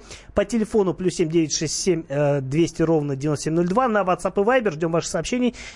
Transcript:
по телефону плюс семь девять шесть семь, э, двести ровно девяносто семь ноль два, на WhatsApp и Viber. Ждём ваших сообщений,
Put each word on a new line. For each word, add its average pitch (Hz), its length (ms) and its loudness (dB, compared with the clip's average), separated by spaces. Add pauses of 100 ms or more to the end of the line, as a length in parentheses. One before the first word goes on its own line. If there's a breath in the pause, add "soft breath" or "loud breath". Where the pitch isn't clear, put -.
(320 loud breath)
по 208 120 2
телефону 208 500 0
плюс 185 200 -2
семь 170 140 0
девять 160 240 2
шесть - 300 -4
семь, 165 260 0
э, 143 320 2
двести 143 420 0
ровно 151 340 2
девяносто 143 300 -2
семь 156 80 0
ноль 175 140 2
два, 240 200 2
на 214 140 2
WhatsApp 185 380 0
и 202 60 0
Viber. 240 240 2
Ждём 165 220 -2
ваших 165 180 -2
сообщений, 240 440 -2 (220 loud breath)